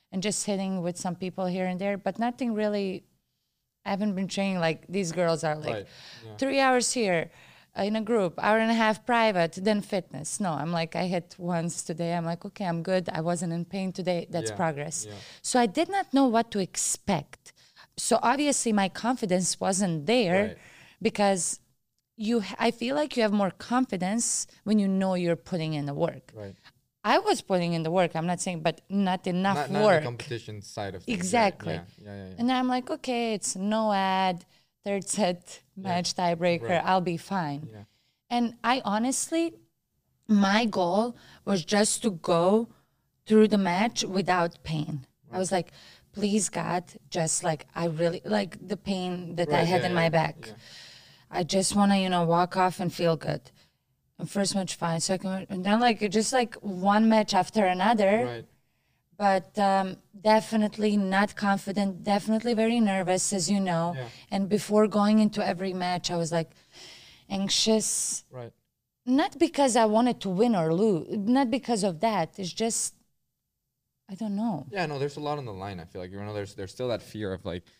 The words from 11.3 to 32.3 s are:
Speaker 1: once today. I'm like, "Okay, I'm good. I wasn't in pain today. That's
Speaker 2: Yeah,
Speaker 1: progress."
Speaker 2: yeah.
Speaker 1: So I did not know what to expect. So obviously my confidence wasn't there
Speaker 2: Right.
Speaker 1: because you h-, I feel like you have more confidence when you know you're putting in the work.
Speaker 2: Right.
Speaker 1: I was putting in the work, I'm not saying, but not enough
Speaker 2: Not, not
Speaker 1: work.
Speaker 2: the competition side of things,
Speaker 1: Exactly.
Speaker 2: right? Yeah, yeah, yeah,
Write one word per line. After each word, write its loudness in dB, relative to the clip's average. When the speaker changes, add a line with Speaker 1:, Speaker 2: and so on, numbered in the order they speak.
Speaker 1:
once -4
today. -4
I'm -2
like, -6
"Okay, -8
I'm -2
good. 0
I -4
wasn't -2
in -4
pain -4
today. -2
That's -4
Speaker 2:
Yeah, -10
Speaker 1:
progress." -4
Speaker 2:
yeah. -14
Speaker 1:
So 0
I 6
did 0
not -4
know 6
what 0
to -2
expect. -4
So 2
obviously 0
my 2
confidence -2
wasn't 0
there 2
Speaker 2:
Right. -6
Speaker 1:
because 0
you 0
h-, -8
I 2
feel -4
like -2
you 2
have 2
more 2
confidence -2
when 4
you 2
know 2
you're 2
putting -2
in -4
the -4
work. -4
Speaker 2:
Right. -14
Speaker 1:
I 4
was 2
putting 0
in -2
the -2
work, 2
I'm -2
not -2
saying, -4
but -4
not 0
enough 0
Speaker 2:
Not, -2
not 2
Speaker 1:
work. 6
Speaker 2:
the -8
competition -10
side -8
of -14
things, -4
Speaker 1:
Exactly. 0
Speaker 2:
right? -12
Yeah, -20
yeah, -12
yeah, -12